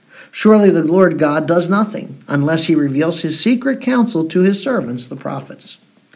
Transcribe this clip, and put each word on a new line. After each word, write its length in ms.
"Surely 380
the 140
Lord 340
God 300
does 200
nothing 500
unless 380
he 100
reveals 460
his 180
secret 420
counsel 440
to 160
his 200
servants, 460
the 80
prophets." 600